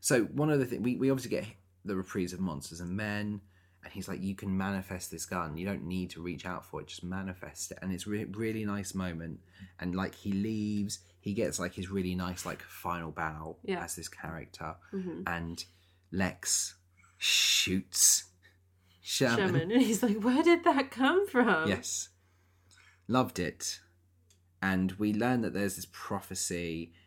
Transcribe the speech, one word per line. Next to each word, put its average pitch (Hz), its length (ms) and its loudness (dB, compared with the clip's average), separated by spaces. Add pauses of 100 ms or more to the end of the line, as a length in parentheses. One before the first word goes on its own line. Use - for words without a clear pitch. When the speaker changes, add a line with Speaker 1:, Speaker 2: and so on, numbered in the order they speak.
Speaker 1:
So 123 240 4
one 143 260 2
of 143 100 6
the 127 60 2
things, - 160 -4
we, 123 140 2
we 135 140 4
obviously 123 200 0
get - 160 0 (380)
the 98 120 -2
reprise 92 360 -2
of 90 80 -6
Monsters 82 400 -4
and 87 160 -4
Men, 104 440 -2 (420)
and - 100 -16
he's - 160 -8
like, 95 140 -6
"You 95 120 -2
can 95 220 -2
manifest 95 540 -4
this 82 160 -10
gun. 82 300 -4
You 87 100 -4
don't 98 180 -4
need 90 260 -4
to 82 120 -12
reach 85 220 -6
out 90 220 -8
for - 140 -10
it. 76 80 -12
Just - 160 -14
manifest 92 680 -8
it." - 100 -14
And 95 100 -2
it's 87 140 -6
re-, 104 180 -2
really 110 400 -4
nice 101 300 -4
moment. 82 460 -4 (380)
And, 90 160 -2
like, 92 200 -2
he - 180 -4
leaves, 104 680 -2 (220)
he 104 120 -4
gets, 101 260 0
like, 90 160 -4
his 92 160 -6
really 92 240 0
nice, 90 300 -4
like, 85 180 -6
final 85 480 -6
bow 78 520 -6
Speaker 2:
Yeah. 190 220 -4
Speaker 1:
as 87 120 -8
this 85 120 -8
character. 80 680 -10 (160)
Speaker 2:
Mm-hmm. 180 340 -6
Speaker 1:
And 85 380 -4 (480)
Lex - 600 0 (420)
shoots - 1080 4 (760)
Sherman. 117 360 2 (180)
Speaker 2:
Sherman. 165 160 2
<laughs> - 20 -2
And 254 100 8
he's 214 200 2
like, 220 160 4
"Where 247 240 4
did 339 220 8
that 269 260 4
come 320 380 4
from?" 196 400 4
Speaker 1:
Yes. - 400 -2 (1000)
Loved 127 300 2
it. - 420 -4 (840)
And 92 300 2
we 104 220 2
learn 120 260 2
that 107 140 -2
there's 98 220 -2
this - 140 -10
prophecy 87 1000 -6 (140)